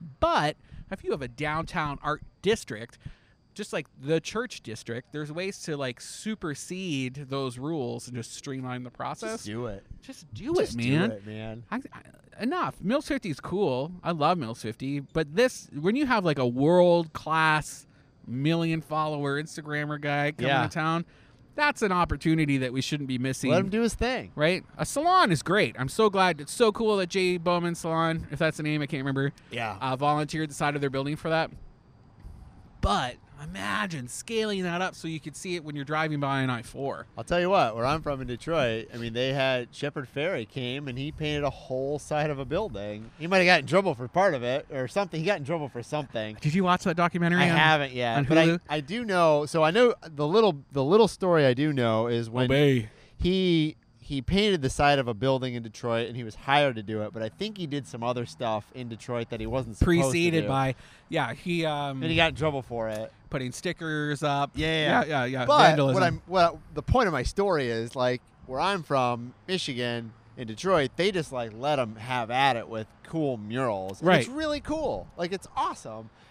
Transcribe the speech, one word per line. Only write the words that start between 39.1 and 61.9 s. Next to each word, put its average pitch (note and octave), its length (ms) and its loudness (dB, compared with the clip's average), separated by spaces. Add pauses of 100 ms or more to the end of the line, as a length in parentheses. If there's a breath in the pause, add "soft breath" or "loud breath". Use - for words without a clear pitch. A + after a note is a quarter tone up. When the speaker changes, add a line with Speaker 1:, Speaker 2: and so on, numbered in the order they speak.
Speaker 2:
they B2+ 200 0
had C3 400 0
Shepard C#3+ 400 -6
Fairey D3 360 -4
came C3 400 -6
and B2 100 -8
he C#3+ 140 -6
painted D3+ 320 -2
a C#3 60 0
whole C3+ 500 -4
side D3+ 300 0
of C#3 100 -4
a C#3 40 -6
building. A2+ 640 -6 (100)
He D3+ 80 -8
might F#3+ 100 6
have F3+ 80 6
got F3+ 140 8
in C3 60 -6
trouble F3 280 2
for B2 140 -8
part F3+ 260 2
of B2 80 -2
it B2+ 300 -2
or C3 160 -2
something. F3+ 320 -4
He D#3 60 -2
got G3 120 0
in C#3+ 60 -8
trouble D3+ 240 -4
for A#2+ 140 -10
something. A2+ 580 -6
Speaker 1:
Did D3+ 140 0
you F#3+ 100 4
watch F3+ 200 2
that E3 120 0
documentary E3+ 460 2
Speaker 2:
I F3 80 6
Speaker 1:
on, E3 60 4
Speaker 2:
haven't D#3 360 6
yet, B2 260 0
Speaker 1:
on C#3+ 60 2
Speaker 2:
but D#3 140 4
I, E3 80 8
Speaker 1:
Hulu? E3+ 220 2
Speaker 2:
I D3+ 120 -2
do F#3 240 -6
know. E3 420 4
So D#3+ 160 2
I D#3 80 6
know A#3 240 6 (140)
the D3 180 -4
little, F#3 320 4 (140)
the C3+ 120 0
little G3 240 6
story E3+ 380 4
I B2+ 80 6
do D3 180 2
know A#2 360 2
is A#2 220 -2
when B2 160 0
Speaker 1:
Obey. C3+ 420 4 (280 soft breath)
Speaker 2:
he, F3 600 2 (220)
he C#3+ 240 -8
painted F#3+ 400 2
the C3 80 0
side C#3+ 300 4
of A#2+ 80 0
a A#2+ 60 -2
building B2+ 400 0
in A#2+ 100 -6
Detroit A#2 440 -2
and A#2+ 80 -10
he B2 60 -8
was A2 140 -10
hired C#3 400 2
to A2 60 -8
do G#2+ 200 -4
it, G#2 100 -8
but A2+ 120 -8
I A2 40 -2
think G#3 300 -8
he F3 80 -6
did C#3 220 -6
some A#2 160 -8
other A#2+ 220 -2
stuff A2 480 -4
in B2+ 140 -10
Detroit A#2 420 -6
that A2+ 100 -8
he A2 60 -6
wasn't A#2 320 -4
supposed E3+ 220 6
Speaker 1:
Preceded E3 380 2
Speaker 2:
to D#3 40 2
do. G#2 60 -2
Speaker 1:
by, C3+ 260 0 (340 loud breath)
yeah, C#3 260 -2
he, E3+ 300 -4
um, C#3+ 380 -4